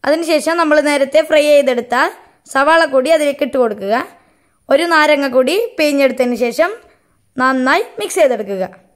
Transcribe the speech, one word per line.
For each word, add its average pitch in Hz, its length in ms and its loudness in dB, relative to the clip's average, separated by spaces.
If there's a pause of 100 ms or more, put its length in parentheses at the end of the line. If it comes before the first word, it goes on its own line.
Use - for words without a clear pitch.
അതിനുശേഷം 320 540 -2
നമ്മൾ 302 180 2 (100)
നേരത്തെ 285 400 0
ഫ്രൈ 302 180 2
ചെയ്തെടുത്ത 254 480 2 (580)
സവാള 311 380 2
കൂടി 262 240 0
അതിലേക്ക് 285 320 -2
ഇട്ട് 254 140 -6
കൊടുക്കുക. 202 340 -2 (800)
ഒരു 311 200 2
നാരങ്ങ 302 440 2
കൂടി 262 180 2 (240)
പിഴിഞ്ഞെടുത്തതിന് 262 640 0
ശേഷം 311 300 -2 (680)
നന്നായി 269 420 0 (160)
മിക്സ് 392 200 -6
ചെയ്തെടുക്കുക. 202 460 -2 (280)